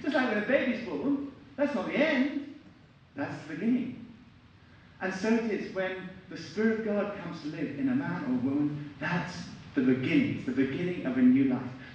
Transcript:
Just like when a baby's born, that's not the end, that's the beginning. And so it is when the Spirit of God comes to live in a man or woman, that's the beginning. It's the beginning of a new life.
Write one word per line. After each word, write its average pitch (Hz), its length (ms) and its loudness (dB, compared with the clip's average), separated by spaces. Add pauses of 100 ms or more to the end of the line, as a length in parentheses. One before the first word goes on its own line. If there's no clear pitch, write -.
Just 302 120 -2
like 254 140 4
when 208 140 0
a - 40 -4
baby's 254 400 2
born, 180 460 -2 (240)
that's 277 180 2
not 185 120 -2
the 165 100 -2
end, 285 580 2 (600)
that's - 300 -6
the 151 80 -10
beginning. 233 500 0 (960)
And 185 140 -2
so 220 180 2
it 233 120 4
is 202 300 -4
when 185 200 -2 (340)
the 151 80 -12
Spirit 220 440 0
of 220 60 -2
God 202 360 -2
comes 165 200 -8
to 147 60 -6
live - 300 -6
in 135 100 0
a 123 60 2
man 143 300 -2
or 127 240 0
woman, 147 500 -2
that's 180 380 -2 (380)
the 139 80 2
beginning. 127 540 4
It's - 100 -8
the 127 60 -2
beginning 143 540 0
of 123 100 -2
a 127 60 4
new 127 220 8
life. 123 180 2 (320)